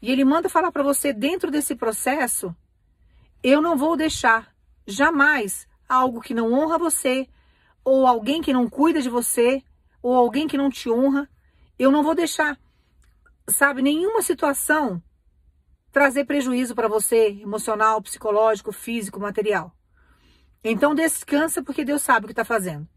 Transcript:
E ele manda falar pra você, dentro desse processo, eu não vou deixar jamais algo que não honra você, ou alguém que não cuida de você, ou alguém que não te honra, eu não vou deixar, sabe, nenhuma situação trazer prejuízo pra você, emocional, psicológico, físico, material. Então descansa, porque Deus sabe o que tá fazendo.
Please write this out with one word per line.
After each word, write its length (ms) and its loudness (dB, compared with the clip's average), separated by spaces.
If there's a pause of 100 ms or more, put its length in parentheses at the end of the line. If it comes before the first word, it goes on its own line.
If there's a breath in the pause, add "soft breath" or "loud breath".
E 100 -6
ele 140 2
manda 240 4
falar 240 0
pra 100 -2
você, 300 0
dentro 380 -2
desse 240 -4
processo, 800 -4 (840)
eu 200 4
não 140 0
vou 200 0
deixar 580 0 (320)
jamais 800 0 (220)
algo 320 0
que 140 -10
não 180 0
honra 260 0
você, 500 -2 (540)
ou 240 4
alguém 360 0
que 100 0
não 160 2
cuida 320 2
de 80 -2
você, 540 0 (400)
ou 120 0
alguém 320 2
que 120 -2
não 120 2
te 200 -6
honra, 380 2 (500)
eu 120 4
não 120 4
vou 120 0
deixar, 440 -2 (920)
sabe, 320 2
nenhuma 400 0
situação 840 -2 (880)
trazer 340 2
prejuízo 500 -2
pra 140 -2
você, 520 2
emocional, 640 -2
psicológico, 680 -2
físico, 460 -8
material. 560 -4 (880)
Então 320 0
descansa, 680 -2
porque 220 -6
Deus 180 -2
sabe 240 0
o 20 -14
que 60 -14
tá 100 -2
fazendo. 420 -4 (100)